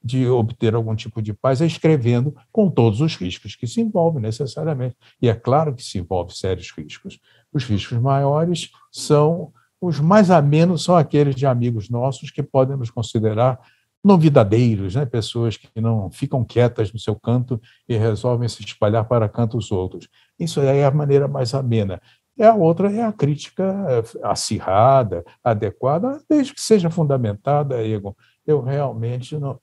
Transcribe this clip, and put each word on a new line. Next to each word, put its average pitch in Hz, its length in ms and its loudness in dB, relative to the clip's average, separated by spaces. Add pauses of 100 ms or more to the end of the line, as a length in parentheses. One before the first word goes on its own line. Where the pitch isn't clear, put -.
de 127 260 -2
obter 113 460 0
algum 113 220 -2
tipo 113 260 -10
de 104 120 -6
paz 131 260 0
é 165 60 2
escrevendo 143 680 0 (160)
com 104 200 2
todos 117 320 2
os 160 160 -2
riscos - 400 -10
que 117 100 -8
se 233 140 -4
envolvem 165 400 0
necessariamente. 127 720 -6 (260)
E 123 60 2
é 104 80 2
claro 143 400 0
que - 80 -18
se - 140 -10
envolve 87 360 -6
sérios 92 380 -6
riscos. - 480 -18 (320)
Os 127 140 -4
riscos 104 320 -4
maiores 139 720 0 (200)
são, 151 600 0 (300)
os 165 180 -4
mais 185 320 6
amenos 160 520 4
são 180 120 2
aqueles 147 400 2
de 131 100 -2
amigos 120 440 0
nossos 127 420 -4
que 151 100 -8
podem 135 360 0
nos 117 120 -6
considerar 113 680 -2 (440)
novidadeiros, 120 920 4
né? 143 100 -2
Pessoas 117 520 -4
que - 120 -20 (100)
não 110 300 -2
ficam 135 340 -4
quietas 117 480 0
no 107 80 -12
seu 104 160 -4
canto 120 460 -4 (260)
e 120 100 -2
resolvem 117 500 0
se - 160 -10
espalhar 107 420 0
para 113 240 0
cantos 117 420 -4
outros. 92 360 -6 (320)
Isso 160 220 -4
aí 139 180 2
é 143 60 2
a 135 60 4
maneira 143 360 2
mais 135 260 -4
amena. 113 480 -2 (360)
E 220 60 0
a 220 120 8
outra 180 360 2
é 220 120 -4
a 214 80 -2
crítica, 147 520 -4 (260)
eh, 117 340 -2
acirrada, 101 1000 0 (180)
adequada, 131 840 -2
desde 294 240 0
que - 80 -14
seja 180 280 2
fundamentada, 139 960 -2
Egon. 101 300 -4 (320)
Eu 151 140 2
realmente 123 760 -6
não 139 260 -8